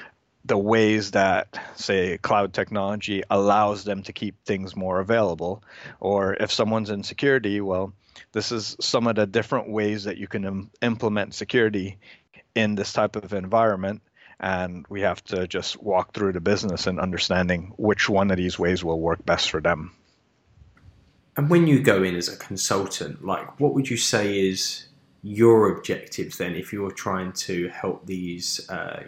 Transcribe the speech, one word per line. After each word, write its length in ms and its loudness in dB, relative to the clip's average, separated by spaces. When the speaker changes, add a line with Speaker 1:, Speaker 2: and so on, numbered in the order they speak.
Speaker 1:
the 140 0
ways 540 2
that, 460 2
say, 420 0
cloud 340 0
technology 800 -4
allows 540 4
them 180 -4
to 100 -12
keep 220 -8
things 300 -4
more 260 -2
available. 600 0
Or 340 0
if 160 -2
someone's 400 0
in 120 -4
security, 580 0
well, 320 -2
this 180 -2
is 300 -6
some 260 2
of 100 2
the 100 4
different 440 -2
ways 340 -2
that 140 -6
you 80 -8
can 180 -6
im-, 260 -6
implement 520 0
security 640 0
in 200 2
this 180 -4
type 240 0
of 160 -8
environment. 680 0
And 480 -4
we 140 -8
have 220 0
to 220 -2
just 360 -6
walk 300 0
through 200 0
the 80 -4
business 460 0
and 120 0
understanding 800 0
which 320 2
one 220 4
of 60 2
these 220 -2
ways 260 0
will 160 0
work 240 -2
best 260 0
for 100 -2
them. 320 -2
Speaker 2:
And 140 2
when 160 8
you 160 6
go 200 6
in 140 0
as 120 -4
a 80 -10
consultant, 880 -4
like, 360 -6
what 140 2
would 160 0
you 60 -2
say 520 2
is 380 -4
your 540 6
objectives 600 -6
then 160 -4
if 180 -8
you're 200 -6
trying 400 -6
to 360 -4
help 380 -8
these, 640 -8
uh, 380 -8